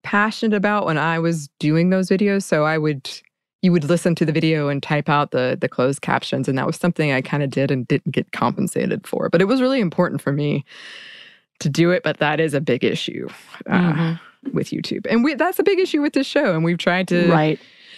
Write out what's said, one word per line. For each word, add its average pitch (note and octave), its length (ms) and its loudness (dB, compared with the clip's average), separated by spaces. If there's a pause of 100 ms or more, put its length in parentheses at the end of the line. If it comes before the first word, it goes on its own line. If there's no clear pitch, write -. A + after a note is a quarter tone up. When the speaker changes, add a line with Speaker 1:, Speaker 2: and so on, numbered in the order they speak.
Speaker 1:
passionate G#3+ 520 0
about G#3 300 0
when D#3 120 0
I E3 220 0
was E3 300 -2 (100)
doing D#3+ 300 2
those F#3 200 2
videos. G3 340 2
So D3+ 200 2
I D#3 140 0
would, D3+ 320 -2 (520)
you F3+ 120 4
would E3 100 2
listen E3+ 320 2
to E3+ 100 0
the D#3+ 60 0
video D#3 380 0
and C#3 120 -2
type D3+ 280 -2
out D3 220 2
the, B2+ 280 0
the C3 80 -2
closed C3 340 0
captions. C3+ 460 -2
And C3+ 100 -2
that C3+ 80 -2
was D#3+ 120 -4
something D#3+ 340 0
I C3 100 0
kinda C#3+ 260 -2
did C3+ 240 0
and C3 160 -2
didn't C#3+ 240 -2
get - 200 -4
compensated - 760 -2
for. - 240 -4
But E3+ 120 2
it G3 40 4
was B3+ 160 0
really B3+ 200 2
important E3+ 400 0
for C#3 100 -2
me C#3+ 320 -2 (960)
to - 100 -2
do E3 220 2
it. F3+ 120 0
But D3+ 160 -2
that D3+ 200 0
is D#3+ 140 0
a C#3 80 0
big - 240 0
issue, - 420 -4 (420)
uh, - 80 2 (160)
Speaker 2:
Mm-hmm. E3 640 -6
Speaker 1:
with D3 140 -2
YouTube. - 400 -6
And A#3 160 2
we, D#4 80 0
that's E4 260 0
a F#4+ 40 0
big F#4 160 2
issue E4 220 0
with D4 120 0
this C4+ 140 0
show. C4 280 2
And D#3+ 80 2
we've E3+ 140 0
tried F#3 320 0
to F3 200 4
Speaker 2:
Right. D#3 300 4 (380)